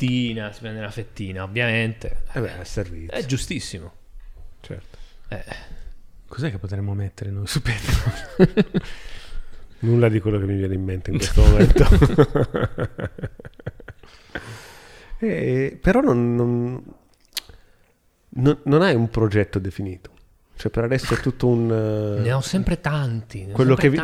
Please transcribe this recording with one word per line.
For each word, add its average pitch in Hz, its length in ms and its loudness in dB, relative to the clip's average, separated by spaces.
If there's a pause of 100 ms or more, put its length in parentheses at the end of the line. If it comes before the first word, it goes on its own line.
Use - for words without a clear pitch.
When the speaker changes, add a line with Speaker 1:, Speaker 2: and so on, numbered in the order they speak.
Speaker 1:
fettina, 117 480 -2
si - 80 -20
prende 110 200 -10
una 104 100 -10
fettina, 98 540 -10
ovviamente. 113 880 -2
Speaker 2:
Eh 135 80 -4
beh, 87 200 -6
è 87 40 -12
servizio. 85 520 -8
Speaker 1:
È 214 80 -6
giustissimo. 123 680 -6 (680)
Speaker 2:
Certo. - 380 -16 (300)
Speaker 1:
Eh. 104 160 -10 (840)
Speaker 3:
Cos'è 143 220 -6
che 98 80 -10
potremmo 101 340 -6
mettere 101 380 -8
noi 98 160 -6
su - 160 -4
Patreon? - 1040 0 (160)
<laughs> - 1000 -10
Speaker 2:
Nulla 117 280 4
di 107 100 2
quello 104 180 0
che 98 60 0
mi 98 120 -2
viene 95 180 -2
in 92 100 -2
mente 92 260 -6
in - 60 0
questo - 240 4
momento. - 480 10
<laughs> - 1400 4 (1900)
Eh, 131 580 -2
però 196 200 4
non, 120 340 2
non, 120 480 -2 (1500)
non, 135 340 0
non 147 180 2
hai 185 120 2
un 117 160 0
progetto 104 480 0
definito. 95 520 -8 (460)
Cioè, - 140 -6
per - 140 -2
adesso 127 300 -2
è 113 60 -2
tutto - 260 -2
un, 117 240 2
eh, 107 500 -2
Speaker 1:
Ne 117 120 0
ho 135 80 0
sempre 180 400 -2
tanti, 120 640 -4
ne 95 80 -12
ho - 20 -10
Speaker 2:
quello 127 240 6
Speaker 1:
sempre 147 120 4
Speaker 2:
che 139 60 2
vi-, 165 80 0